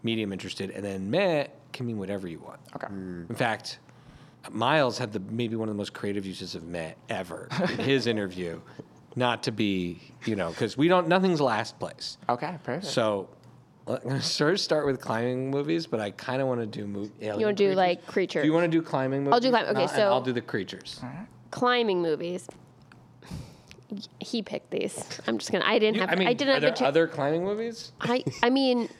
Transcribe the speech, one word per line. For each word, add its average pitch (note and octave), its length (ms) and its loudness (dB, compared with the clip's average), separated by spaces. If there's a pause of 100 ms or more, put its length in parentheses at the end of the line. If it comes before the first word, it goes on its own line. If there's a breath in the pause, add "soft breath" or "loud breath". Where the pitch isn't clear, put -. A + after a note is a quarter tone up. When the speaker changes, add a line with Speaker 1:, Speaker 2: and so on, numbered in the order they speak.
Speaker 1:
medium A2 280 0
interested, F#2+ 380 -8
and G2 140 -8
then G2 260 -4
meh E3 380 2 (240)
can B2 140 -6
mean A2+ 120 -4
whatever F#2+ 300 -6
you D#2+ 100 -10
want. - 220 -18 (160)
Speaker 2:
Okay. - 100 -8
Speaker 3:
Hmm. F#2 420 -8
Speaker 1:
In A#2 60 -6
fact, A2+ 460 -2 (720 loud breath)
Miles B2 460 4
had A#2 140 -4
the G#2+ 80 -2
maybe A2+ 360 -4
one A2 120 -4
of G#2+ 60 -4
the G2+ 40 -4
most G2 160 -6
creative G2+ 320 -4
uses F#2 280 -10
of E2 80 -10
meh E2 300 -6 (160)
ever - 400 -8 (140)
in - 160 0
Speaker 2:
<laughs> - 0 -
Speaker 1:
his B2 280 2
interview. F#2 540 -2 (560 loud breath)
Not B2 280 0
to A#2+ 80 -2
be, F#2+ 480 0 (240)
you A2 120 -2
know, E2+ 160 -2
'cause A2 240 -2
we D3 120 4
don't, F3+ 200 6
nothing's F3+ 320 4
last A2+ 380 0
place. - 400 -10 (100)
Speaker 2:
Okay, D3+ 360 -2
perfect. E3 280 -6
Speaker 1:
So, G#2+ 360 2 (580)
I'm B2 160 -2
gonna C3 180 -2
sort D3+ 340 2
of G3+ 60 0
start D3+ 260 2
with C3+ 140 0
climbing B2+ 520 -2
movies, D#3 340 0
but A2+ 140 -2
I G2+ 100 -2
kinda C3 340 -2
wanna A#2+ 220 0
do G#2+ 200 -8
mo-, G2+ 220 -6 (120)
alien G#2+ 200 -2
Speaker 4:
You A3 60 4
wanna G#3 100 2
do, G3+ 100 4
Speaker 1:
creatures. F#3+ 100 4
Speaker 4:
like, F3+ 320 2
creatures? F3 340 0
Speaker 1:
Do D3+ 60 4
you D#3 40 4
wanna E3+ 160 6
do D#3+ 140 4
climbing C3+ 400 0
movies? C#3+ 120 6
Speaker 4:
I'll B3 60 6
do B3+ 100 4
climb-, A#3 160 4
okay, G#3 100 2
Speaker 1:
Uh, C4 60 4
and - 80 2
Speaker 4:
so G#3+ 200 2
Speaker 1:
I'll - 100 6
do B2+ 120 -2
the A#2+ 80 0
creatures. G2 640 -6
Speaker 2:
All B2 80 -8
right. E3+ 160 -12 (260)
Speaker 4:
climbing A#3 500 2
movies. E3+ 460 -2 (1700 loud breath)
He A3+ 240 -4
picked - 300 -8
these. - 560 -6
I'm A3+ 100 0
just - 140 -4
gonna, F#3+ 120 2
I A3 140 4
didn't G#3+ 180 4
Speaker 1:
You, - 40 2
Speaker 4:
have, F#3 100 0
Speaker 1:
I F3 60 4
mean, F#3+ 100 4
Speaker 4:
I A#3+ 60 4
didn't C4+ 180 2
Speaker 1:
are - 40 6
Speaker 4:
have B3 80 2
Speaker 1:
there D3 100 6
Speaker 4:
a - 20 -4
chance. B3 140 2
Speaker 1:
other D#3+ 180 6
climbing D#3 380 0
movies? A3+ 560 -6
Speaker 4:
I, B3 240 0 (180)
I A#3+ 80 6
mean B3+ 380 4 (120)